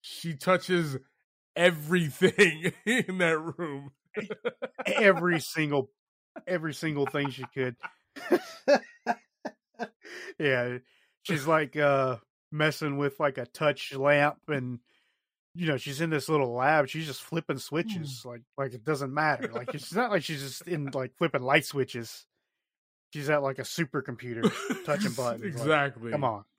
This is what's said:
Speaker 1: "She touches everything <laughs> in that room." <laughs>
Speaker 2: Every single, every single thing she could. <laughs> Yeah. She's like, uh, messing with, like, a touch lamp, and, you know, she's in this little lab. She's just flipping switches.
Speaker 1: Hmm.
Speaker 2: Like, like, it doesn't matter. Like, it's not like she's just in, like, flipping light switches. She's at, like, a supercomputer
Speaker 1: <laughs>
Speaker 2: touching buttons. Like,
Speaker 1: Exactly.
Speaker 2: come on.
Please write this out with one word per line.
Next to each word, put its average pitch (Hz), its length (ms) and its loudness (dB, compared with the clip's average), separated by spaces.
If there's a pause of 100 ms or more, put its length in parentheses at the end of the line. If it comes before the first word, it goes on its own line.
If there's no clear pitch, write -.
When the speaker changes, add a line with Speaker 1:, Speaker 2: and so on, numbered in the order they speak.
Speaker 1:
"She - 320 -8
touches 170 640 2 (580)
everything 170 1200 4
<laughs> - 60 -20
in 208 340 0
that 165 200 4
room." 147 540 -8 (220)
<laughs> 214 720 -8
Speaker 2:
Every 180 540 4
single, 143 520 -2 (560)
every 160 260 -2
single 143 320 -2
thing 143 240 -2
she 131 140 -12 (100)
could. 127 220 -2 (400)
<laughs> - 240 2 (2000)
Yeah. 123 400 0 (440)
She's 147 240 -2
like, 156 300 2
uh, 139 400 4 (340)
messing 151 460 0
with, 143 240 -2
like, 143 180 2
a 123 80 -6
touch - 480 -2
lamp, 143 440 4 (100)
and, 127 320 -4 (720)
you 175 120 -4
know, 151 100 2
she's 139 240 -8
in 165 100 0
this 151 180 -2
little 139 260 2
lab. 139 340 4
She's 160 180 -6
just 139 160 -10
flipping 160 360 -4
switches. 156 640 -6
Speaker 1:
Hmm. 127 80 -14
Speaker 2:
Like, 120 120 -14 (140)
like, 135 180 -4
it 117 100 -14
doesn't 139 280 -2
matter. 151 400 0
Like, - 220 -6
it's - 200 -12
not 240 160 0
like 190 140 2
she's 151 180 -6
just 135 240 -12
in, 160 260 -4
like, 131 260 -4
flipping 147 240 0
light 139 240 4
switches. 123 600 -6 (840)
She's 147 180 -6
at, 147 120 2
like, 135 160 -2
a 131 40 -8
supercomputer 123 880 -2 (180)
Speaker 1:
<laughs> - 180 -6
Speaker 2:
touching 185 260 0
buttons. 117 300 -2
Like, 196 100 -6
Speaker 1:
Exactly. 135 580 0
Speaker 2:
come 143 140 -2
on. 107 200 -2 (140)